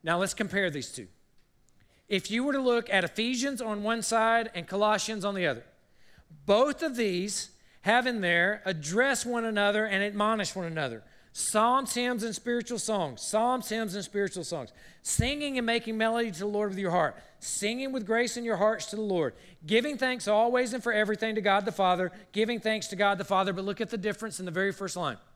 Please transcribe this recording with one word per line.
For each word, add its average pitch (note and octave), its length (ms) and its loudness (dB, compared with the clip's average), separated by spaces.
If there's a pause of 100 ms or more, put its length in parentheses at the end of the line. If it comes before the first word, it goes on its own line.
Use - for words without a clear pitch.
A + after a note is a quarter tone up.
Now E3+ 180 0
let's F#3+ 160 -2
compare F#3+ 340 0
these C#3 240 -8
two. G2+ 160 -14 (960)
If F#3+ 240 -2
you A#3+ 140 0
were C#4+ 80 0
to C#4 80 0
look A#3+ 280 0
at F#3+ 140 4
Ephesians B3 580 -2
on G#3+ 220 -4
one A3+ 180 0
side A3+ 520 2
and E3+ 120 -6
Colossians G#3 600 0
on G3+ 100 -2
the F3+ 120 0
other, A#2 180 -2 (800)
both C4+ 360 4
of D4 140 -2
these G3 540 -2 (320)
have A#3+ 260 4
in A#3 140 -2
there F3+ 440 2
address F#3+ 600 0
one A#3+ 180 -2
another G#3 420 2
and G3 180 0
admonish G#3 520 0
one F#3 100 -6
another. C#3+ 380 -4 (340)
Psalms, A#3+ 560 2
hymns, B3 300 -2
and A3+ 100 -4
spiritual A#3+ 460 -2
songs. E3 420 -2
Psalms, A#3+ 460 0
hymns, G#3+ 260 -4
and G3 120 -6
spiritual F#3 400 -4
songs. C#3 260 -8 (300)
Singing C#4+ 560 0
and A#3+ 80 0
making A3+ 320 0
melody A3+ 340 2
to D#3 80 -10
the G3 60 -4
Lord G#3 240 0
with F#3+ 100 -6
your F#3+ 120 0
heart. E3 260 2 (220)
Singing B3 520 -4
with B3 140 -4
grace A#3 320 0
in A#3+ 80 -6
your A3 100 0
hearts G#3+ 320 2
to - 80 -8
the G#3+ 60 -4
Lord. F3+ 340 0 (300)
Giving A#3+ 320 2
thanks B3+ 320 -2
always A#3+ 440 4
and B3+ 80 -4
for A#3 120 -2
everything G#3+ 420 0
to G#3+ 60 0
God G3 240 4
the G#3+ 80 -4
Father. F3+ 400 2 (180)
Giving A3 300 -2
thanks A3 260 -2
to G3+ 80 -8
God G3+ 220 2
the F#3+ 80 -6
Father. G3 260 2
But F#3+ 140 -4
look G3+ 160 -4
at G#3+ 80 -4
the A#3 80 -6
difference G#3 420 -6
in F#3 60 -8
the F3+ 60 -8
very F#3+ 200 0
first F#3+ 240 -8
line. D3 220 -4 (180)